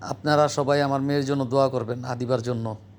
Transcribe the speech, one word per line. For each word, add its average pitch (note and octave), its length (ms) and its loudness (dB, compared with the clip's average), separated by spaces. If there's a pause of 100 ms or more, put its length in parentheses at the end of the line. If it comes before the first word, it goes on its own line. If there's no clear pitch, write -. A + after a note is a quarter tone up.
আপনারা D3 480 2
সবাই C#3+ 340 2
আমার C#3 180 0
মেয়ের C#3+ 240 0
জন্য C#3 200 0
দোয়া C3+ 240 2
করবেন, B2 360 -4
আদিবার B2 380 -2
জন্য। A2+ 340 -4 (220)